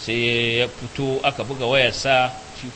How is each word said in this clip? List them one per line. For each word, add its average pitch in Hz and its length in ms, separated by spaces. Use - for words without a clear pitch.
sai 117 600
ya 120 80
fito 135 540
aka 127 220
buga 127 220
wayarsa, 127 680
shi 127 160